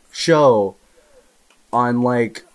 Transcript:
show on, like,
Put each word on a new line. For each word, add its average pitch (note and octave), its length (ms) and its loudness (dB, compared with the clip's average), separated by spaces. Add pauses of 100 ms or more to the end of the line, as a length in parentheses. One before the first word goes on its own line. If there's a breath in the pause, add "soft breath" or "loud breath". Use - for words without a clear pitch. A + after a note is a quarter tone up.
show B2+ 640 2 (1000 soft breath)
on, A#2+ 300 0
like, A#2+ 420 -4 (100)